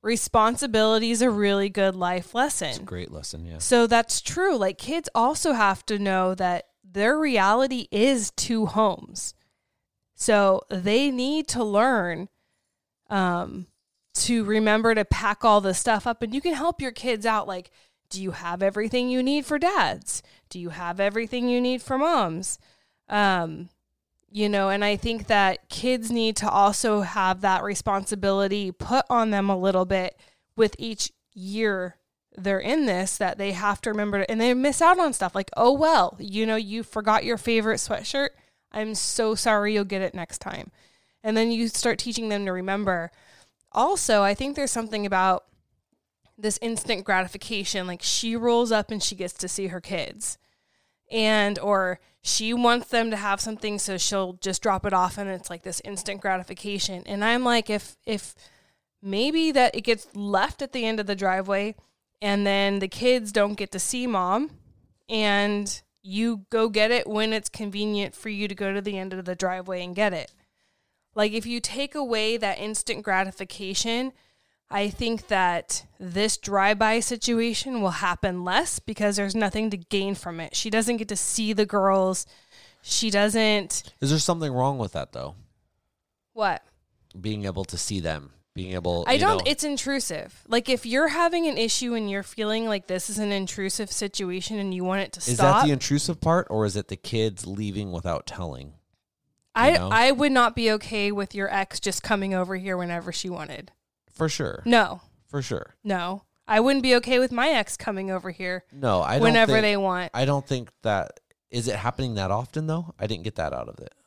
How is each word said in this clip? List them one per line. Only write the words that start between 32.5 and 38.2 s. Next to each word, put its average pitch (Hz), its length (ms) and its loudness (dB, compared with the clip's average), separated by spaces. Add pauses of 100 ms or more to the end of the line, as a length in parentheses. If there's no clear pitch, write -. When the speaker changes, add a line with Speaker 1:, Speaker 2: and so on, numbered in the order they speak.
Speaker 1:
in 285 260 0
this, 185 320 0
that 190 200 -2
they 196 140 -2
have 196 280 -2
to 226 100 -4
remember 208 300 -2
to, 196 100 -2
and 226 100 0
they 247 140 4
miss 262 280 0
out 359 180 8
on 302 120 2
stuff 185 220 -4
like, - 220 -4
"Oh, - 160 6
well, 180 480 4
you 208 260 -2
know, 220 100 0
you 220 280 -6
forgot 214 400 2
your 233 140 -2
favorite 226 400 0
sweatshirt. 269 500 -2 (420)